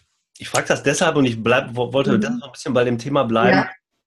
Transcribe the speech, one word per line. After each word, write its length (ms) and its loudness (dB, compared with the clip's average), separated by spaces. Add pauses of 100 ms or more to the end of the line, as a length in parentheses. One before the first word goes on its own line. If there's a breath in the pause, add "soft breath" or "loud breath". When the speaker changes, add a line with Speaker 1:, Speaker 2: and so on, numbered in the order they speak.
(380)
Speaker 1:
ich 120 -16
frag 160 0
das 180 -2
deshalb 320 0
und 80 4
ich 180 0
bleib, 360 0
wo-, 160 -4
wollte 180 2
Speaker 2:
Mhm. 80 4
Speaker 1:
deshalb 200 -2
noch 80 -16
ein 40 -20
bisschen 220 -8
bei 100 4
dem 140 -2
Thema 260 0
bleiben, 360 2
Speaker 2:
Ja. 100 -2 (380)